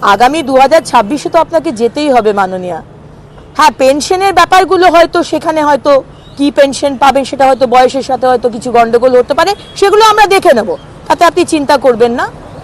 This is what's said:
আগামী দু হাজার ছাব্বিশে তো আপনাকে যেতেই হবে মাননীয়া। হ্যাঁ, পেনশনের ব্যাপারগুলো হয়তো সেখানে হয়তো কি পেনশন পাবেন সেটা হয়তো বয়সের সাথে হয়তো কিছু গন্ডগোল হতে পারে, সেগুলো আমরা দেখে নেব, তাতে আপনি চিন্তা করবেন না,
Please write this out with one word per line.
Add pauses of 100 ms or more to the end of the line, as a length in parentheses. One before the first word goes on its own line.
আগামী
দু
হাজার
ছাব্বিশে
তো
আপনাকে
যেতেই
হবে
মাননীয়া। (680)
হ্যাঁ,
পেনশনের
ব্যাপারগুলো
হয়তো
সেখানে
হয়তো (340)
কি
পেনশন
পাবেন
সেটা
হয়তো
বয়সের
সাথে
হয়তো
কিছু
গন্ডগোল
হতে
পারে, (220)
সেগুলো
আমরা
দেখে
নেব, (320)
তাতে
আপনি
চিন্তা
করবেন
না, (340)